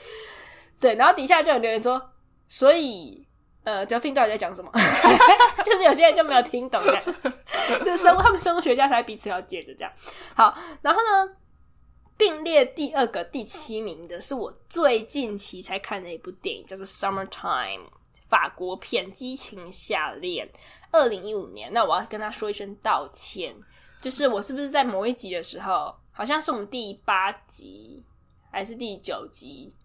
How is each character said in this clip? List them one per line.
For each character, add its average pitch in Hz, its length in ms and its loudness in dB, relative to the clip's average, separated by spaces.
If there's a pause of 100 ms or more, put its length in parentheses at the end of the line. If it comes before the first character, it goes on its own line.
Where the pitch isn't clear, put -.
(800)
对， 240 160 4
然 254 120 6
后 359 80 6
底 277 100 -6
下 320 160 4
就 320 100 2
有 269 60 4
留 226 140 0
言 220 100 -2
说 247 300 -2 (360)
，“所 269 260 6
以， 214 520 -4 (380)
呃， 202 240 -4
Delphine 240 260 -2
到 262 100 4
底 220 60 2
在 214 80 -4
讲 190 160 -6
什 - 100 -14
么？” - 80 -18 (540)
<laughs> 466 380 8
就 415 140 2
是 370 60 2
有 311 100 8
些 311 120 6
人 320 80 8
就 320 100 4
没 294 120 0
有 247 60 8
听 240 280 -6
懂 214 160 0
这 277 80 6
样。 185 100 -2 (800)
就 359 120 0
是 339 80 0
生 359 140 8
物， 381 40 2
他 480 80 8
们 370 120 2
生 349 160 0
物 - 20 -2
学 302 160 0
家 269 140 6
才 240 120 2
彼 220 140 -10
此 - 140 -10
了 185 140 -4
解 175 180 -10
的 135 140 -18
这 - 80 -12
样。 - 100 -12 (420)
好， 226 220 6 (240)
然 294 120 0
后 381 80 2
呢， 392 320 0 (840)
并 330 260 0
列 302 220 4
第 285 280 -8
二 262 140 2
个 185 160 -8
第 269 180 -10
七 - 380 -8
名 175 280 -12
的 175 120 -14
是 277 160 -6
我 - 160 -8 (160)
最 269 360 2
近 226 340 -6
期 185 240 -10
才 190 180 -8
看 196 240 -10
的 - 80 -16
一 160 60 -12
部 - 140 -16
电 175 260 -10
影， - 80 -20
叫 190 100 -14
做 190 140 -14
《Summertime》， 175 880 -6 (480)
法 180 220 0
国 185 260 -8
片 190 360 -6
《激 254 220 -12
情 190 380 -12
夏 160 400 -6
恋》， 147 340 -8 (460)
二 302 160 4
零 196 160 -6
一 214 100 -8
五 190 140 -8
年。 104 240 -16
那 226 140 0
我 160 120 0
要 214 100 -4
跟 214 120 -12
他 214 100 -8
说 214 200 -8
一 208 40 -6
声 202 300 -12
道 147 300 0
歉， 156 420 -8 (460)
就 254 100 -8
是 285 160 0
我 214 140 0
是 202 100 -10
不 269 80 -8
是 285 100 -8
在 285 140 2
某 214 240 -2
一 247 60 -2
集 196 200 -10
的 175 80 -6
时 165 200 -10
候， 185 340 -4 (160)
好 - 140 -8
像 294 160 -2
是 311 100 -4
我 254 60 -4
们 208 100 -8
第 208 380 -10
八 196 260 0
集 - 720 -20 (480)
还 196 120 -8
是 226 120 -12
第 220 220 -10
九 - 340 -10
集， - 420 -18 (120)